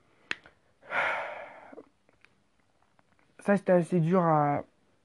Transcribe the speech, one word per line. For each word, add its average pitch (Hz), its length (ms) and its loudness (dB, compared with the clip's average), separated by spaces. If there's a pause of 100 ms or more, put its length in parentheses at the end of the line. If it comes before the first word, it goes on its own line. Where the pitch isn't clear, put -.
(3500)
Ça, 202 180 2
c'était 185 160 0
assez 180 260 2
dur 170 220 2
à, 151 420 2 (420)